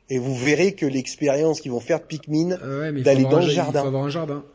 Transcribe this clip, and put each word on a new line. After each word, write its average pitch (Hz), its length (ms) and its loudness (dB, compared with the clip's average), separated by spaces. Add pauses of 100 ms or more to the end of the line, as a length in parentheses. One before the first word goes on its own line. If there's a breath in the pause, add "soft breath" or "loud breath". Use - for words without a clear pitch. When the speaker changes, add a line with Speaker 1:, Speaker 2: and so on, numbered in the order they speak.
(100)
Speaker 1:
Et 131 80 -2
vous 127 180 -4
verrez 147 380 2
que 170 100 -6
l'expérience 143 760 0
qu'ils 131 100 -8
vont 120 80 -2
faire 156 180 -2
de 156 60 -10
Pikmin, 160 580 -2
Speaker 2:
Euh, 139 200 -6
ouais, 156 100 -6
mais 143 80 -4
il - 20 -2
faut - 40 0
Speaker 1:
d'aller 135 180 6
Speaker 2:
avoir 131 80 2
Speaker 1:
dans 151 60 6
Speaker 2:
un - 20 4
Speaker 1:
le 180 80 2
Speaker 2:
ja-, 147 60 2
Speaker 1:
jardin. 151 260 0
Speaker 2:
il - 20 0
faut 139 60 0
avoir 135 160 -2
un 143 60 -4
jardin. 147 340 -6 (100)